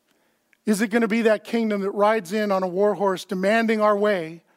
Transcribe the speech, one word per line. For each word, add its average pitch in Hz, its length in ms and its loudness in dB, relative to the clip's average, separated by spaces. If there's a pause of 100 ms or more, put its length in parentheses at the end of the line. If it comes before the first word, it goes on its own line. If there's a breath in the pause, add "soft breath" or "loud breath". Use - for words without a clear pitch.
(640)
Is 208 160 0
it 240 60 0
gonna 226 200 0
be 226 160 0
that 214 200 2
kingdom 220 380 -2
that 196 100 -4
rides 202 400 0
in 214 200 -2
on 190 120 0
a 185 40 -2
war 196 280 0
horse 185 300 -2
demanding 214 560 0
our 208 160 4
way, 175 460 -2 (140)